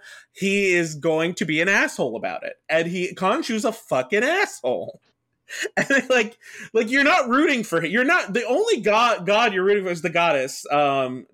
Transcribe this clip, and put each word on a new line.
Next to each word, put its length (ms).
He 420
is 220
going 400
to 100
be 160
an 80
asshole 460
about 280
it. 100
And 180
he, 260
Khonshu's 520
a 60
fucking 520
asshole. 800
<laughs> 60
And, 320
like, 280
like, 160
you're 160
not 240
rooting 340
for 160
him. 100
You're 140
not, 300
the 120
only 360
god, 440
god 280
you're 100
rooting 220
for 60
is 100
the 80
goddess, 600
um, 640